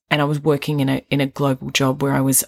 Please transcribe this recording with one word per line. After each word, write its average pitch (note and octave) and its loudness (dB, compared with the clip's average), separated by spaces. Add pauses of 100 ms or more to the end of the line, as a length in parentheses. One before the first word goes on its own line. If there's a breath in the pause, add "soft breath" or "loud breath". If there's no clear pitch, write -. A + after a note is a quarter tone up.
(100)
and D3+ 0
I C#3+ 2
was D3 -2
working D3 0
in C3+ 2
a, C3+ -2
in C#3 0
a C3 0
global C3+ -4
job C#3 0
where C#3 0
I C#3 0
was C3+ 2